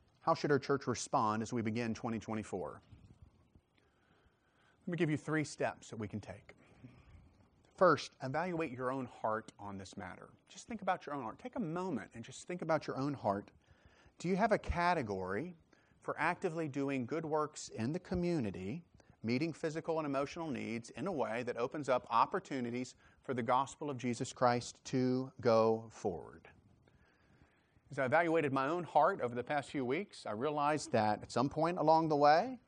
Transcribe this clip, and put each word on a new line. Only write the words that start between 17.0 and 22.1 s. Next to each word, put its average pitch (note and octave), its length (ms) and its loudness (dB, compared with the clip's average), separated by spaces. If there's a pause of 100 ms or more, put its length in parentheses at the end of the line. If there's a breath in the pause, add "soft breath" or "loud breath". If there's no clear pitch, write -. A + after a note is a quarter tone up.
good D#3 180 -4
works D3+ 460 -4
in A#2 240 -2
the F3+ 60 -4
community, D3 840 -2 (400 soft breath)
meeting C3+ 280 0
physical D#3+ 460 -4
and D#3 80 -2
emotional C#3+ 440 -2
needs A2+ 400 -6
in B2+ 160 -6
a G3 60 -2
way A#2 320 -2
that A#2 120 -4
opens C3+ 320 -4
up B2 220 2